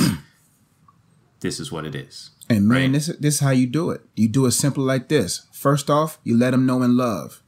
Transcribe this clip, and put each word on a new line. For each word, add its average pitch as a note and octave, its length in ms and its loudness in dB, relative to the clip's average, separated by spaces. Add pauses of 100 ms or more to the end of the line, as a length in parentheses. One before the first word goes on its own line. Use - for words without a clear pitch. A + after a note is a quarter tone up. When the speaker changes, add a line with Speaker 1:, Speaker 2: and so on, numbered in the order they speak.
(180)
Speaker 1:
<clears throat> - 0 - (1200)
This F2 200 -6
is D#2+ 140 -12
what D#2 120 -8
it D2 80 -10
is. - 360 -16 (200)
Speaker 2:
And G#2 200 4
man, C3 140 2
Speaker 1:
Right? C3 100 2
Speaker 2:
this, D3 140 -2 (120)
this D3 160 0
is - 60 -4
how C#3 80 2
you B2+ 180 2
do D3+ 220 -2
it. E2+ 100 -6 (160)
You A2 140 2
do C3 160 2
it A#2+ 60 2
simple C#3 300 -2
like C3 280 -2
this. D3 420 0
First - 380 0
off, D#3 340 0
you A#2 140 0
let B2+ 160 2
'em C3 120 2
know B2+ 180 0
in B2 120 2
love. G#2 520 -4